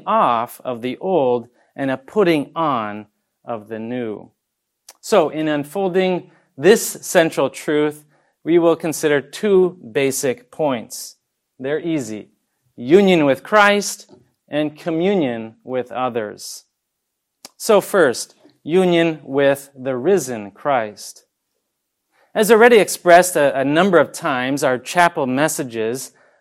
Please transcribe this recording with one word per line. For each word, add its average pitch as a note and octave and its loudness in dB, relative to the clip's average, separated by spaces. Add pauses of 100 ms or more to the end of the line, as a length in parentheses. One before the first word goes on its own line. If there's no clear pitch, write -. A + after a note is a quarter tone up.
off C3+ -2
of A#2+ -8
the B2+ -6
old B2+ -2 (280)
and C#3 -6
a C3 -4
putting E3+ 0
on A2 -4 (360)
of A2 -10
the A2 -10
new. A2+ -10 (720)
So, E3+ 2
in D#3 -6
unfolding F3+ -2 (260)
this G3 2
central D#3+ 0
truth, D3+ -4 (380)
we E3 2
will E3 4
consider D3+ -2
two F#3 0 (120)
basic C3+ -4
points. - -6 (420)
They're C#3 -6
easy. B2+ -8 (460)
Union E3+ 4
with C3+ 0
Christ G3+ 0 (340)
and D3 -6
communion D#3+ -2
with B2+ -8
others. A2+ -8 (920)
So G#3 2
first, D#3 0 (300)
union E3+ 0
with C#3 0
the C3 -6
risen B2+ -2
Christ. A2 -6 (1080)
As G#3 2
already A#3 8
expressed F3 4
a, C#3+ 2
a C3+ 0
number E3 2
of C#3 2
times, C3+ -4
our C3 0
chapel E3+ 0
messages, B2+ -4 (300)